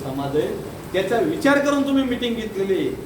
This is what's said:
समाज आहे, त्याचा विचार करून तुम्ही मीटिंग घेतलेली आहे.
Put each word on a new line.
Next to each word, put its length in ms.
समाज 360
आहे, 100
त्याचा 260
विचार 400
करून 240
तुम्ही 200
मीटिंग 320
घेतलेली 420
आहे. 120